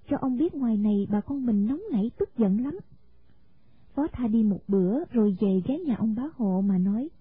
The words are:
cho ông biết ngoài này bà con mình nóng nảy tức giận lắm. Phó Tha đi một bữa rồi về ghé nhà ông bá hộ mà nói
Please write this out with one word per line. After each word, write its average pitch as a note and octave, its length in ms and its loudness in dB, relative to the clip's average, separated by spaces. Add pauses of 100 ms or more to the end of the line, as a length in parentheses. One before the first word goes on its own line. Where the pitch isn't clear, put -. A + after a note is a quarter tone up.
(100)
cho C#4+ 100 0
ông B3+ 180 -2
biết E4+ 160 0
ngoài A#3 220 0
này G3+ 340 2
bà G#3 100 0
con C4+ 260 -4
mình G#3 200 2
nóng C#4+ 140 -2 (120)
nảy A3+ 260 0
tức - 200 -4
giận G#3+ 260 2
lắm. E4+ 140 -6 (1160)
Phó C#4+ 180 0
Tha B3 160 -2
đi A3+ 140 4
một G3+ 260 2
bữa G3 440 2
rồi G#3 280 2
về F#3+ 260 2
ghé C#4+ 120 -2
nhà D4+ 180 -2
ông A3 180 -2
bá A#3+ 80 -4 (140)
hộ G3 240 0
mà G3 180 2
nói G#3 300 0 (120)